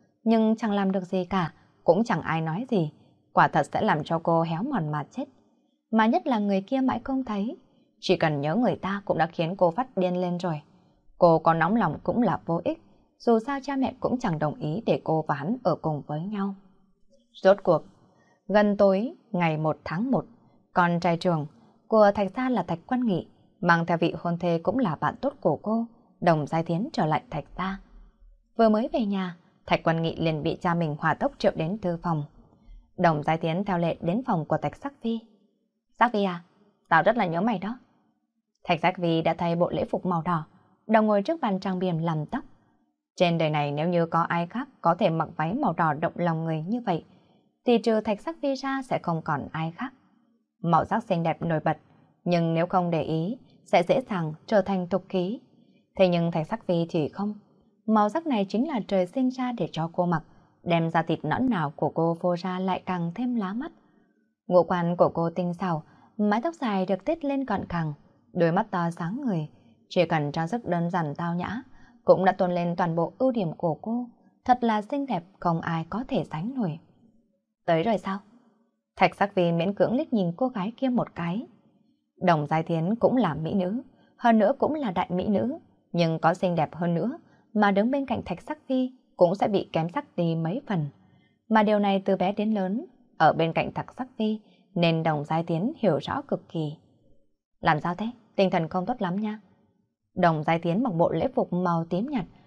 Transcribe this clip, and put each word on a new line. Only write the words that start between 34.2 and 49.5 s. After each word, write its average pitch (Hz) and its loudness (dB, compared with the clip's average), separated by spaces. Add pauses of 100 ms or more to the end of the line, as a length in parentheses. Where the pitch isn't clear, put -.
phòng 156 -2
của 156 0
Thạch 151 -6
Sắc 285 -10 (100)
Vi. 226 -4 (800)
"Sắc 240 4
Vi 208 0
à, 175 -4 (460)
tao 160 6
rất 226 4
là 208 2
nhớ 170 0
mày 220 0
đó." 214 -8 (840)
Thạch 165 0
Sắc 175 2
Vi 165 2
đã 165 2
thay 170 -2
bộ 170 2
lễ - -2
phục - -4
màu 180 0
đỏ, 160 -2 (420)
đang 220 4
ngồi 208 4
trước 330 -4
bàn 196 0
trang 190 -4
điểm 180 0
làm 156 -2
tóc. - -8 (720)
Trên 170 4
đời 160 2
này 147 0
nếu 151 -2
như 170 2
có 165 0
ai 170 -2
khác 240 -8 (120)
có 170 2
thể 185 2
mặc 160 -2
váy 165 -2
màu 247 -2
đỏ 160 0
động 160 -4
lòng 165 -2
người 160 -4
như 214 -4
vậy, 175 -2 (600)
thì 240 4
trừ 214 0
Thạch 214 -4
Sắc 330 -8
Vi 269 0
ra 269 -4
sẽ 165 -4
không 165 -2
còn 151 -4